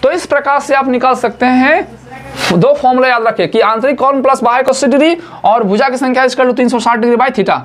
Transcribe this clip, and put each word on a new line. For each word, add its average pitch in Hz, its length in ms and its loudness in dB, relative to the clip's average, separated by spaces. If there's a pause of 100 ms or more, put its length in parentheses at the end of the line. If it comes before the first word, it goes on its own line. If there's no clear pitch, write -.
तो 269 80 2
इस 339 140 -6
प्रकार 285 340 0
से 277 160 -2
आप 269 120 0
निकाल 254 280 0
सकते 240 300 -4
हैं। 262 420 2 (640)
दो 226 200 4
formula 254 340 2
याद 233 200 0
रखें 220 220 -2
कि 220 120 0
आंतरिक 220 380 0
कोण 269 220 0
plus 262 220 0
बाह्य 240 200 0
कोण 262 100 0
अस्सी 269 140 0
degree 302 300 2 (280)
और 220 180 2
भुजा 214 260 0
की 254 80 -6
संख्या 254 280 0
equal 254 220 0
to 247 100 0
तीन 247 120 2
सौ 240 100 -2
साठ 220 200 0
degree 240 180 2
by 262 120 2
theta। 185 360 -2